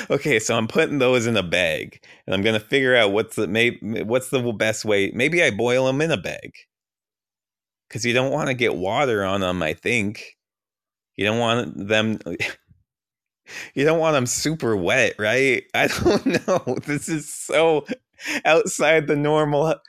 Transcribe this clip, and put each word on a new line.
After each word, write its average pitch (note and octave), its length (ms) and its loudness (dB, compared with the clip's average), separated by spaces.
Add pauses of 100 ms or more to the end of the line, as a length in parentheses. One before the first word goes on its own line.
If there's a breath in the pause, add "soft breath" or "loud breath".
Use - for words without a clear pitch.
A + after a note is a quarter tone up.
(100)
Okay, C#3 300 2
so A#2 160 0
I'm A2 120 0
putting D3+ 300 0
those B2 280 2
in A#2 100 0
a F#2+ 80 2
bag, E2 560 -2 (260 loud breath)
and - 80 -4
I'm G2 80 0
gonna A2 180 0
figure C3 360 2
out G#2 160 4
what's G#2+ 240 -2
the, G#2+ 120 0
may-, A#2 300 0 (260)
what's B2 260 -2
the C3 120 0 (100)
best G#2+ 320 -4
way. G2+ 300 2
Maybe D#3 280 0
I C#3+ 80 2
boil B2 380 0
'em C3+ 140 0
in E3 100 0
a B2+ 60 0
bag. - 360 -10 (1400)
'Cause A2 140 -8
you A#2+ 80 0
don't C3 200 0
wanna C#3+ 220 -2
get A#2 220 0
water G#2+ 480 0
on F#2+ 180 0
'em, F2+ 200 -2
I D#2 120 -2
think. G#2 600 -4 (800)
You - 100 -2
don't A2 140 0
want A#2 480 -2
them A2 360 0
<laughs> - 440 -8 (1040 loud breath)
You C3+ 100 0
don't D#3+ 160 4
want D#3 160 2
'em B2 100 2
super B2+ 500 0
wet, G#2 420 2
right? A#2+ 520 2
<laughs> - 40 -4
I C3+ 140 2
don't - 600 0
know. F3+ 280 -2 (100)
This D3 220 -4
is D3+ 240 -6
so D#3 540 2 (580 loud breath)
outside D#3+ 640 2
the D#3 100 0
normal, D3+ 580 2 (140)